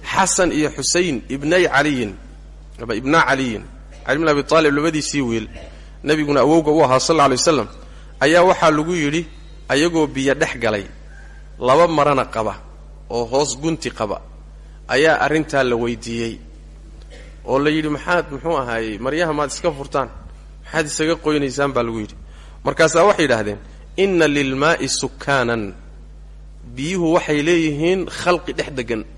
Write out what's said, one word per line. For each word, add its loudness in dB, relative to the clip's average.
Xasan 0
iyo 0
Xuseyn -2
ibnay 0
Caliyin, 0
ama -6
ibna 2
Caliyin, 0
Cali 0
ibn 0
Abi 2
Taalib 4
labadiisii 0
wiil, -2
nebiguna 2
awowga 4
u 6
ahaa 4
sal 0
alla 6
alay 4
wasalam, 2
ayaa 6
waxaa 4
lagu 0
yidhi, -2
ayagoo 2
biyo 0
dhex -2
galay, -2
laba 4
marana 2
qaba, -4
oo -2
hoos 0
gunti -4
qaba, -6
ayaa 4
arrintaa 0
la 0
weydiiyey. -6
Oo 0
la 2
yidhi, -2
"Maxaad, -2
muxuu -4
ahaayey, -4
maryaha -2
maad -2
iska -2
furtaan? -6
Maxaad -2
isaga -2
qoynaysaan?" -2
baa 0
lagu -4
yidhi. -10
Markaasaa 4
waxay 4
yidhaahdeen, 0
"Inna 2
lilmaa'i 0
sukaanan." -2
Biyuhu 0
waxay 2
leeyihiin 0
khalqi -2
dhex -6
deggan. -6